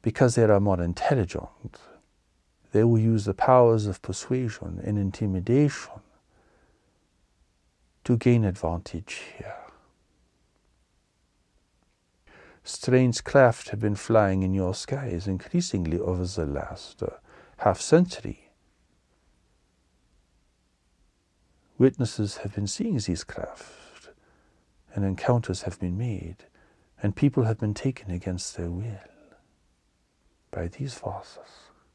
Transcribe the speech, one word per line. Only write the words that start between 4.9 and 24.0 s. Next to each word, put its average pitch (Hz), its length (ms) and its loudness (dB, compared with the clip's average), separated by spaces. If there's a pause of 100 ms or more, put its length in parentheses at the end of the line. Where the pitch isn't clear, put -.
intimidation 101 1000 0 (2000)
to 123 120 2
gain 120 280 4
advantage 87 760 -4 (160)
here. - 200 -14 (3000)
Strange 127 640 2
craft - 460 4
have 107 100 -6
been 104 160 0
flying 98 460 2
in 92 120 0
your 95 200 0
skies 110 520 -6
increasingly 95 720 -2
over 90 260 -2
the 87 220 -4
last, - 560 -8
uh, - 60 -4 (500)
half - 220 2
century. - 680 0 (3250)
Witnesses 120 600 2
have - 160 -8
been 104 120 -2
seeing 208 320 -4
these 90 260 -4
craft, - 840 -16 (840)